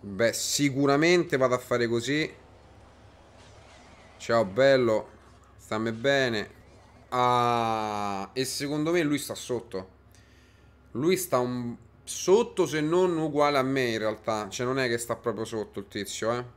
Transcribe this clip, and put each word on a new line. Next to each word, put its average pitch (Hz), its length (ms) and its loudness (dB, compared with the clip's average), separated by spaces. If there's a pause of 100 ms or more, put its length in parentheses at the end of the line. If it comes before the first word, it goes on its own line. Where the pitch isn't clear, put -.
Beh, 104 320 0
sicuramente 143 1040 2
vado 127 180 4
a 123 40 0
fare 120 280 0
così. 123 480 -2 (1800)
Ciao, 117 300 2
bello. 120 640 4 (500)
Stammi 110 340 -4
bene. 120 580 0 (600)
Ah, 113 1200 0
e 131 140 -2
secondo 151 440 -4
me 175 120 2
lui 143 160 0
sta 113 160 -8
sotto. - 680 -8 (920)
Lui 165 220 2
sta - 220 0
un... 123 360 -2 (300)
sotto, 196 640 2
se 151 160 -2
non 170 340 2
uguale 147 400 0
a 131 60 2
me, 131 300 0
in 113 60 -2
realtà. 107 520 -4
Cioè, 123 160 -4
non 131 120 -2
è 131 100 0
che 117 100 -2
sta 117 180 -4
proprio 110 300 -4
sotto 107 320 -8
il 98 100 -12
tizio, 110 500 -4
eh. 123 60 -6 (120)